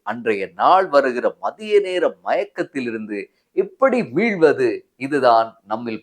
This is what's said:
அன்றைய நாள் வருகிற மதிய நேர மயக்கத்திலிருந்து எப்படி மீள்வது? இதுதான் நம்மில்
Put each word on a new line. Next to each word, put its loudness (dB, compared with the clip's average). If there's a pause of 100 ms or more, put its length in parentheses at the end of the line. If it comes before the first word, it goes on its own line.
அன்றைய -4
நாள் 4
வருகிற 2
மதிய 0
நேர -2
மயக்கத்திலிருந்து -6 (340)
எப்படி 0
மீள்வது? 0 (280)
இதுதான் 2 (100)
நம்மில் -8